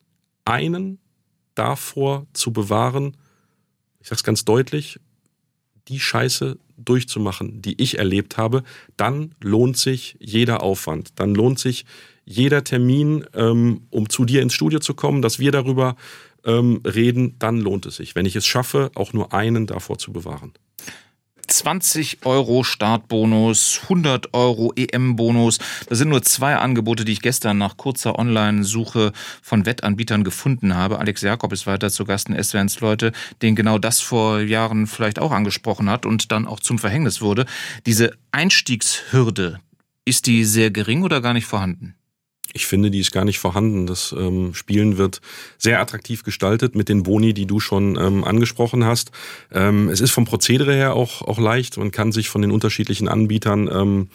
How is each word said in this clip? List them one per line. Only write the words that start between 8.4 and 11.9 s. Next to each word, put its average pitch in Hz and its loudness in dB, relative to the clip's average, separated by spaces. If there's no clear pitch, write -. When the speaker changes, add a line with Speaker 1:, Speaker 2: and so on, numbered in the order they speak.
Speaker 1:
dann 143 -2
lohnt 117 2
sich - -4
jeder 113 0
Aufwand. 85 -4
Dann 101 0
lohnt 123 2
sich - -4